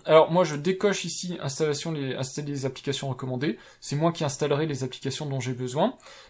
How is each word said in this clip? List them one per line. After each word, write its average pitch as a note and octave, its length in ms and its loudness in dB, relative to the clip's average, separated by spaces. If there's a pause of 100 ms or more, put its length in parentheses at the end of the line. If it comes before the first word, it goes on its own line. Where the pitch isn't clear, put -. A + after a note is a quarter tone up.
alors D#3+ 260 8
moi F3 140 6
je D3+ 140 0
décoche F#3 480 0
ici F3 340 -6
installation, D3+ 540 -2
les, C3+ 200 -4
installer C#3+ 380 -6
les C3+ 140 -4
applications C3+ 420 -4
recommandées. C3 500 -4 (220)
C'est - 160 -6
moi E3 160 4
qui E3 140 -4
installerai C#3+ 400 0
les C3+ 180 -4
applications C3+ 420 -6
dont C3+ 140 -2
j'ai B2+ 140 -2
besoin. B2+ 420 0 (340)